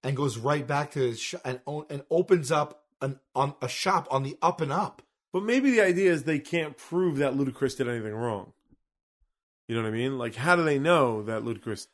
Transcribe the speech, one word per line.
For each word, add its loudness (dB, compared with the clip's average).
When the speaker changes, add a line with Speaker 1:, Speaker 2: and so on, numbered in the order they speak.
Speaker 1:
And 0
goes -2
right -2
back -2
to -6
his 0
sh-, -8
and -6
o-, -8
and -8
opens 2
up -2
an, -4
on 0
a -4
shop 0
on 2
the -8
up 2
and -2
up. -4
Speaker 2:
But 0
maybe 4
the 6
idea 4
is 0
they 0
can't -4
prove 0
that 2
Ludacris -2
did 0
anything -4
wrong. -4
You -4
know 0
what -2
I -4
mean? -2
Like, -6
how 4
do 2
they 2
know 4
that -4
Ludacris -6